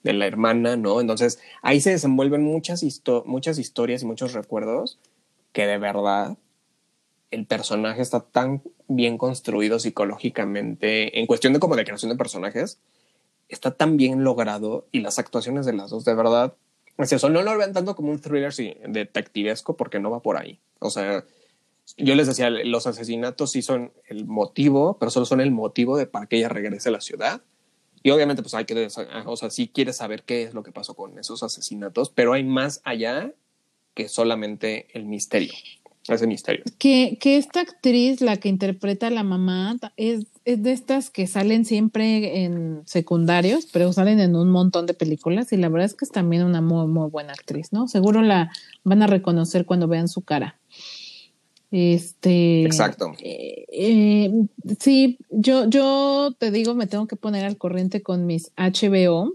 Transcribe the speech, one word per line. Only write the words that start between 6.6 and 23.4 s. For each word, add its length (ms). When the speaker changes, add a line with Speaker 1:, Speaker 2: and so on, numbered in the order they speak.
Speaker 1:
el 160
personaje 560
está 200
tan 400
bien 300
construido 600
psicológicamente, 1400
en 80
cuestión 260
de 60
como 160
de 100
creación 260
de 60
personajes, 600
está 220
tan 260
bien 260
logrado 680
y 100
las 180
actuaciones 460
de 80
las 180
dos, 140
de 80
verdad, 400
es 160
eso, 160
no 120
lo 160
vean 160
tanto 220
como 160
un 80
thriller, 340
sí, 220
detectivesco, 880
porque 240
no 120
va 100
por 160
ahí. 220
O 100
sea, 360
yo 180
les 120
decía, 220
los 380
asesinatos 640